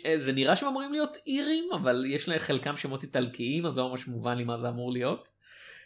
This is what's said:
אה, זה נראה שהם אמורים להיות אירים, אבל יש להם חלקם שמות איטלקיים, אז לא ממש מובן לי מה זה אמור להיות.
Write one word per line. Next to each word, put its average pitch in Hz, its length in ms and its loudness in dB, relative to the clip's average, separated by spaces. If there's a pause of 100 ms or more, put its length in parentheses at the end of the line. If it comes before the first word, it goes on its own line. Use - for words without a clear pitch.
אה, 160 120 4
זה 135 140 0
נראה 135 240 6
שהם 285 140 2
אמורים 269 220 -2
להיות 302 260 0 (100)
אירים, 294 360 0 (100)
אבל 131 340 2
יש 139 200 -2
להם 160 120 2
חלקם 143 380 0
שמות 135 260 -6
איטלקיים, 131 640 0
אז 131 120 -2
לא 127 120 2
ממש 127 180 -6
מובן 120 300 -2
לי 120 60 0
מה 120 140 -2
זה 120 120 -2
אמור 123 220 -4
להיות. 127 380 -2 (560)